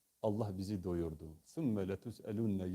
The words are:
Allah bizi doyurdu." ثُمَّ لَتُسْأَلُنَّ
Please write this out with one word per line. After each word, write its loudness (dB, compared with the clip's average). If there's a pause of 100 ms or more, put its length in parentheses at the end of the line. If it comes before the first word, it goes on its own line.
(220)
Allah 2
bizi -2
doyurdu." -2 (100)
ثُمَّ 0
لَتُسْأَلُنَّ 0 (140)